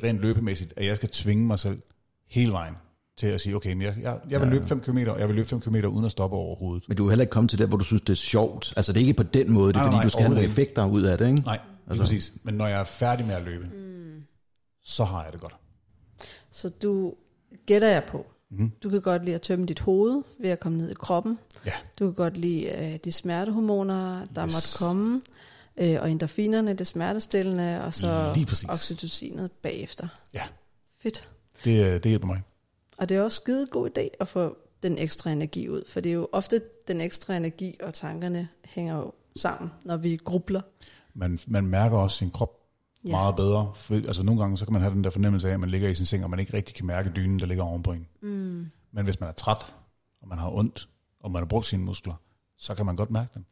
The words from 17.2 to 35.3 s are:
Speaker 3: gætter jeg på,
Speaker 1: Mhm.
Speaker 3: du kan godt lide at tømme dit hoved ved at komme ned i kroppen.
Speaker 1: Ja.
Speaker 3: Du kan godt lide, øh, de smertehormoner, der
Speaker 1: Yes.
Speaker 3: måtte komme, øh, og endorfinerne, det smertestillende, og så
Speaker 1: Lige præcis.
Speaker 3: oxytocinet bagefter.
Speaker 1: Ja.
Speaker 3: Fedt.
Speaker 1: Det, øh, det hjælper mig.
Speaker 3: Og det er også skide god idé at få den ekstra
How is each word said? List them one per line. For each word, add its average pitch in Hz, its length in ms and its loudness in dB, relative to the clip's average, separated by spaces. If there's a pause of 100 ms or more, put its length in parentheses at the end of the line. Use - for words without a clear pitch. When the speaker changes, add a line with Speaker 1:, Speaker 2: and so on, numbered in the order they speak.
Speaker 3:
gætter 208 220 6
jeg 175 200 4
på, - 180 -8 (240)
Speaker 1:
Mhm. 107 200 0 (120)
Speaker 3:
du 202 80 -4
kan 196 100 2
godt 175 240 0
lide 175 100 -2
at 165 80 -6
tømme 180 240 0
dit 165 140 -4
hoved 220 420 4 (180)
ved 196 100 0
at 175 100 -2
komme 165 180 -2
ned 165 120 -4
i - 40 -8
kroppen. 202 440 -2 (280)
Speaker 1:
Ja. 90 60 -2 (260)
Speaker 3:
Du 202 80 0
kan 180 80 -2
godt 175 240 -2
lide, 170 240 0
øh, 160 420 -6
de 170 80 -4
smertehormoner, 190 1200 -2
der 165 120 -4
Speaker 1:
Yes. 165 60 -2
Speaker 3:
måtte - 260 0
komme, 202 420 0 (600)
øh, 165 220 2
og 160 80 0
endorfinerne, 208 640 0
det 185 120 -4
smertestillende, 180 960 -2
og 170 100 -6
så 160 400 0
Speaker 1:
Lige 151 120 4
præcis. - 220 -2
Speaker 3:
oxytocinet - 840 -6
bagefter. - 560 -8 (260)
Speaker 1:
Ja. - 80 -8 (560)
Speaker 3:
Fedt. - 300 -8 (360)
Speaker 1:
Det, 110 220 6
øh, 92 60 4
det 90 140 0
hjælper 107 200 2
mig. 95 160 -2 (560)
Speaker 3:
Og 185 100 -2
det 190 80 2
er 196 60 2
også 220 140 -2
skide 269 300 -2
god 359 320 -2
idé - 100 0 (120)
at 185 80 -4
få - 280 -2 (260)
den 180 160 0
ekstra 160 320 -4